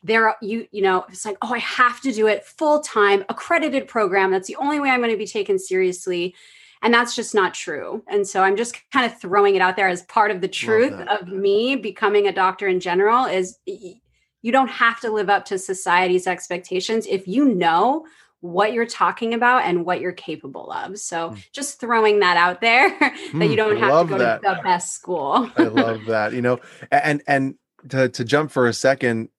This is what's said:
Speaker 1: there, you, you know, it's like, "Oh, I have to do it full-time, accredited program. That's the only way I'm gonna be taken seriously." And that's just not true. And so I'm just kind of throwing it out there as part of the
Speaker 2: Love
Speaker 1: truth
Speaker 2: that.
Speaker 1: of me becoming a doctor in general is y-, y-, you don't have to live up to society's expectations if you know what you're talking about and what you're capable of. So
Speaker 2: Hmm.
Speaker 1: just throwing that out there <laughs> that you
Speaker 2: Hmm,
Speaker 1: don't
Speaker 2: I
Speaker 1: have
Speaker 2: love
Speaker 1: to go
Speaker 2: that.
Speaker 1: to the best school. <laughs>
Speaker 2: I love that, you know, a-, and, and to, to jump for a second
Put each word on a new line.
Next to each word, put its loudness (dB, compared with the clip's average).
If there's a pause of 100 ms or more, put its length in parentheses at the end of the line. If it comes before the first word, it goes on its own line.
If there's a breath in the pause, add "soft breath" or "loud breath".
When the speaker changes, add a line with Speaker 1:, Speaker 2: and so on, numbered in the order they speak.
Speaker 1:
there, 2
you, -6
you -4
know, 2
it's -16
like, -6
"Oh, -6
I -4
have -2
to -2
do 2
it 0
full-time, 2
accredited -2
program. 2
That's 0
the -12
only -2
way 0
I'm 2
gonna 0
be -6
taken -2
seriously." -2 (480 soft breath)
And 2
that's 2
just -8
not 2
true. -10
And -2
so 0
I'm 2
just -6 (160)
kind 0
of -20
throwing 2
it 4
out 2
there 2
as -4
part 2
of -4
the -4
Speaker 2:
Love -4
Speaker 1:
truth 0
Speaker 2:
that. -12
Speaker 1:
of -4
me 0
becoming 0
a 0
doctor 0
in 2
general 2
is -4
y-, -12
y-, -20 (420)
you -4
don't 4
have 0
to -4
live -2
up 2
to -6
society's 0
expectations -4
if -4
you 0
know 2 (340 loud breath)
what 0
you're 0
talking -2
about 4
and 0
what -2
you're -4
capable -12
of. -8
So -6
Speaker 2:
Hmm. -14 (120)
Speaker 1:
just -12
throwing 2
that 4
out 2
there 4
<laughs> -6
that 0 (160)
you 2
Speaker 2:
Hmm, 2
Speaker 1:
don't 2
Speaker 2:
I 0
Speaker 1:
have 4
Speaker 2:
love 6
Speaker 1:
to -2
go -2
Speaker 2:
that. 0
Speaker 1:
to 0
the -8
best -2
school. -2
<laughs> -8
Speaker 2:
I 4
love -2
that, 0
you -4
know, 0 (320 loud breath)
a-, 2
and, 0
and 0 (320)
to, 2
to -6
jump 0
for 2
a 0
second 0